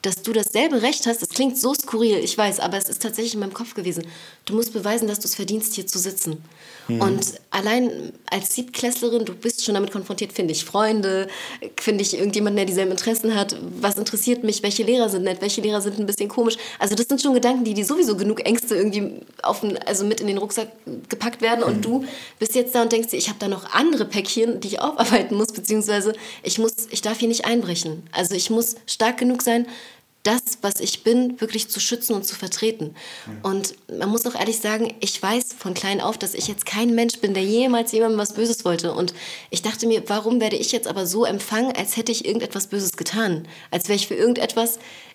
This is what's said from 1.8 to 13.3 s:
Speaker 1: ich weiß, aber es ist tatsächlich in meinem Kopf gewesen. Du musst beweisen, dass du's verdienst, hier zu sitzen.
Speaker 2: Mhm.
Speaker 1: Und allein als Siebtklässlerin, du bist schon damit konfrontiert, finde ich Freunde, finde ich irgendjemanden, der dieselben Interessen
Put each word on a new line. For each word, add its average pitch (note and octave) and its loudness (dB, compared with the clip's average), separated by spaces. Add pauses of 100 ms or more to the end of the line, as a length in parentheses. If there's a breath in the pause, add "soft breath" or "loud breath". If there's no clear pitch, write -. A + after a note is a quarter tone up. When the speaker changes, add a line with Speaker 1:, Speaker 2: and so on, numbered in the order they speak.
Speaker 1:
ich - 0
weiß, G3+ 2
aber F3+ 0
es G3 -2
ist - -4
tatsächlich A3+ -2
in G#3 -2
meinem G3 -4
Kopf - -8
gewesen. E3+ -4 (400 loud breath)
Du G3+ -4
musst A3+ 0
beweisen, A3 0
dass G#3 -2
du's - -2
verdienst, G#3+ -2
hier F#3+ -6
zu - -4
sitzen. F3+ -4 (460 loud breath)
Speaker 2:
Mhm. A#2 0
Speaker 1:
Und - 2 (260)
allein G#3+ 0 (180)
als G3 -2
Siebtklässlerin, A#3+ -2
du F3+ -8
bist - -4
schon G#3 0
damit G3 0
konfrontiert, G3 -6
finde F3 0
ich D#3 -2
Freunde, G3 2 (520 loud breath)
finde G#3 -2
ich G3+ 0
irgendjemanden, G3+ 0
der G3 2
dieselben F#3+ 0
Interessen A3+ 0